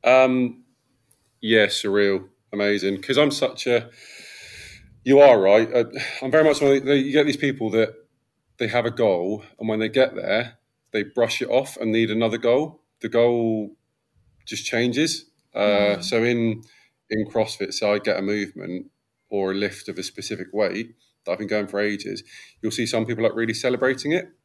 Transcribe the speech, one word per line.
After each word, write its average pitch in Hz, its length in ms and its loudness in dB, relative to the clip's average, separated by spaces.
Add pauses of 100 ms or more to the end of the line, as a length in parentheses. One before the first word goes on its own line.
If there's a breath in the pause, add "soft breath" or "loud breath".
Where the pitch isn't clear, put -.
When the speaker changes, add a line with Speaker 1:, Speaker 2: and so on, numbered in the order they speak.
Speaker 1:
Um, 127 600 4 (760)
yeah, 110 280 4
surreal, 101 600 0 (240)
amazing. 101 500 -2
'Cause 131 160 -2
I'm 147 140 4
such - 360 -4
a, 117 220 0 (1120 loud breath)
you 135 160 6
are 131 200 10
right. 107 340 4
Uh, 120 120 2 (360 loud breath)
I'm 131 100 -4
very 156 120 6
much 147 180 4
one 139 140 6
of 127 100 -2
the, 143 120 2
you 135 160 -2
get 151 120 4
these 147 120 -2
people 135 340 -4
that 110 220 0 (640)
they 117 100 -4
have 117 180 -2
a 117 60 -2
goal, 104 520 -2 (140)
and 113 120 -6
when 107 100 -2
they 110 100 -2
get 127 260 0
there, 117 420 -4 (340)
they 104 120 -4
brush 113 380 -2
it - 80 -6
off 127 280 -2
and 113 140 -4
need 113 200 0
another 113 260 -2
goal. 127 440 0 (180)
The 113 100 -10
goal 117 680 0 (680)
just - 200 -10
changes. 123 600 -2 (300)
Uh, 104 420 2
Speaker 2:
Mm. 87 60 -10
Speaker 1:
so 113 200 0
in, 113 400 0 (460 soft breath)
in 107 160 -4
CrossFit, 101 480 -4
so 104 200 0
I 104 60 0
get 101 180 -2
a 98 40 -4
movement 98 680 -6 (380)
or 98 220 -2
a 95 40 -4
lift 98 340 -6
of 82 80 -10
a 92 60 -10
specific 92 500 -12
weight 104 420 -4 (300)
that - 60 -6
I've 92 80 -4
been 104 80 -8
going 107 200 -4
for 101 120 -6
ages. 101 440 -6 (380 loud breath)
You'll 113 100 -4
see 117 140 -4
some 113 200 -2
people, 117 180 -4
like, 110 120 0
really 113 180 -2
celebrating 131 600 -2
it 180 160 -4 (160)